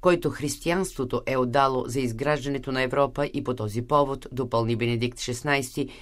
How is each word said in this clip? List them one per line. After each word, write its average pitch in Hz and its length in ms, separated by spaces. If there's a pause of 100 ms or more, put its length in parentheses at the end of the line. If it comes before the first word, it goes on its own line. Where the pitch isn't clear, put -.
който 175 280
християнството 147 960
е 131 120
отдало 131 500
за 131 120
изграждането 135 720
на 131 100
Европа 139 520
и 143 100
по 131 100
този 110 280
повод, 139 500
допълни 117 440
Бенедикт 120 440
шестнайсти, 139 720 (120)